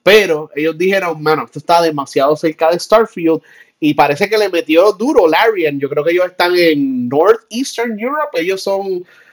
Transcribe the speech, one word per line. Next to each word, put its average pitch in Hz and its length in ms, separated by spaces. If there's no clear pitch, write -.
pero 175 540
ellos 156 220
dijeron, 180 440
"Mano, 151 220
esto - 160
está 170 220
demasiado 147 540
cerca 160 340
de 170 100
Starfield", 190 600
y 147 160
parece 143 340
que 214 80
le 208 120
metió 170 440
duro 214 360
Larian. 165 500
Yo 139 100
creo 147 140
que 165 80
ellos 180 160
están 180 300
en 139 520
Northeastern 220 920
Europe, 285 420
ellos 190 200
son, 196 440